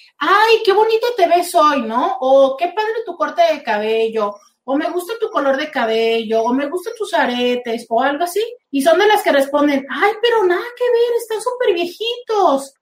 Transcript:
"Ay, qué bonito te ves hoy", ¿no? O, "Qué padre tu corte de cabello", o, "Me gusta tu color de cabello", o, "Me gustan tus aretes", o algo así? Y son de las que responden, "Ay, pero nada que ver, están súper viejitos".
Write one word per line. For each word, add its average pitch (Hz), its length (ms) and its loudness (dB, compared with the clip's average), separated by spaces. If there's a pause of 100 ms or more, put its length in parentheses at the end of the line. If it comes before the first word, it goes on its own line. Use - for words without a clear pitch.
(180)
"Ay, 427 460 4
qué 381 80 4
bonito 440 360 2 (100)
te 339 100 4
ves 349 260 0
hoy", 302 280 4
¿no? 240 400 -2
O, 269 340 4
"Qué 349 120 -2
padre 427 260 -4 (120)
tu 359 120 -10
corte 311 240 -2 (100)
de 294 100 -4
cabello", 214 760 -2 (260)
o, 269 140 -2
"Me 320 140 -2
gusta 359 280 -6
tu 440 100 -4
color 277 280 0
de 302 120 -6
cabello", 226 720 -2
o, 233 120 0
"Me 277 160 -2
gustan 370 280 -8
tus 403 160 -6
aretes", 247 760 -2
o 233 120 0
algo 285 220 -2
así? 392 220 -2 (260)
Y 277 100 -2
son 330 160 4
de 415 100 4
las 427 140 4
que 262 120 0
responden, 277 560 2
"Ay, 359 320 0
pero 453 240 2
nada 359 180 0 (140)
que 494 80 -2
ver, 480 340 2
están 427 220 -6
súper 494 320 -2
viejitos". 370 1080 -2